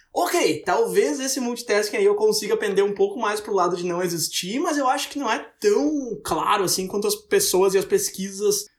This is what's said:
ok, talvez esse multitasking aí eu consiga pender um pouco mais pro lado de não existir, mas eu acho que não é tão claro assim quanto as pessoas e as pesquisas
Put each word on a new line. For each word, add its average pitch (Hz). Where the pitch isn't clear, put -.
ok, 339
talvez 262
esse 269
multitasking 233
aí 202
eu 202
consiga 214
pender 202
um 202
pouco 202
mais 214
pro 214
lado 180
de 175
não 180
existir, 180
mas 320
eu 269
acho 285
que 285
não 233
é 277
tão 254
claro 185
assim 185
quanto 202
as 202
pessoas 190
e -
as 190
pesquisas 196